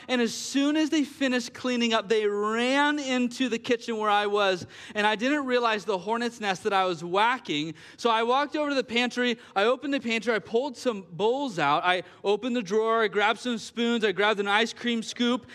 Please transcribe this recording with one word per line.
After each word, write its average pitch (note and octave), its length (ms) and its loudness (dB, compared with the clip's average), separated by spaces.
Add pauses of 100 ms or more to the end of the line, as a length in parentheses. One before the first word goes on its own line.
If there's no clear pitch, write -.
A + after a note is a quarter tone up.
and B3+ 120 2
as A3+ 120 0
soon C#4+ 420 0
as D#4 140 2
they D4+ 160 2
finished B3 480 -2
cleaning A#3+ 400 -2
up, G#3+ 160 0
they G#3+ 180 2
ran A#3+ 720 0
into B3+ 480 0
the A3+ 100 0
kitchen A#3 380 -2
where G#3+ 140 0
I G#3 180 4
was, G3 400 2 (280)
and G#3 120 2
I G#3+ 80 2
didn't C4+ 300 0
realize A#3 400 0
the G3+ 120 0
hornet's A3+ 440 -4
nest G3 240 -2
that G3+ 80 0
I F#3+ 100 4
was F3+ 180 -2
whacking. F3 760 0 (200)
So - 140 0
I A3+ 140 2
walked C#4 340 0
over D4+ 100 0
to C#4+ 80 -2
the B3+ 80 2
pantry, A#3+ 540 0 (180)
I G3 80 2
opened B3+ 300 0
the C4+ 80 -2
pantry, A3+ 340 0
I G3+ 40 0
pulled B3 360 -2
some G#3 340 -4
bowls A3 480 -2
out, D3 280 2
I F3+ 180 2 (180)
opened G#3 320 0
the B3 80 0
drawer, A3 400 2
I G#3+ 60 4
grabbed G#3 320 0
some A#3+ 180 -4
spoons, A#3 460 -2
I G#3 80 2
grabbed G3+ 300 2
an G3+ 80 -2
ice A3+ 240 2
cream A#3 300 -2
scoop, A#3+ 520 -2